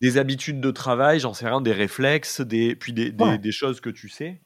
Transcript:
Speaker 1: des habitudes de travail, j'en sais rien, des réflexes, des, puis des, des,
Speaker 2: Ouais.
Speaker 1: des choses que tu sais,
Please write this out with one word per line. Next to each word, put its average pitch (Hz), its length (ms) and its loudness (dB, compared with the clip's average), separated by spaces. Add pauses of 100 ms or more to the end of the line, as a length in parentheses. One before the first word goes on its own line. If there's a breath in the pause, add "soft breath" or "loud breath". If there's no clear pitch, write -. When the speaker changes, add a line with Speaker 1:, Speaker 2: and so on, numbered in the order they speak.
Speaker 1:
des 123 180 4
habitudes 135 420 -2
de 131 100 0
travail, 135 500 2
j'en 120 140 -4
sais 117 120 -8
rien, 127 140 0
des 117 120 4
réflexes, 147 680 0
des, 117 360 0
puis - 160 -10
des, 117 180 -2
des, 110 140 2
Speaker 2:
Ouais. 107 140 4
Speaker 1:
des 104 140 -4
choses 131 280 -4
que 120 100 -8
tu 101 180 -14
sais, 170 380 -12